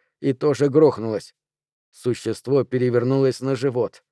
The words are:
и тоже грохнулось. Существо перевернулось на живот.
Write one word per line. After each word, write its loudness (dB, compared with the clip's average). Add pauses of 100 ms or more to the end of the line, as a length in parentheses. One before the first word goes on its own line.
(200)
и -2
тоже 0
грохнулось. 2 (560)
Существо -2
перевернулось 0
на -2
живот. -4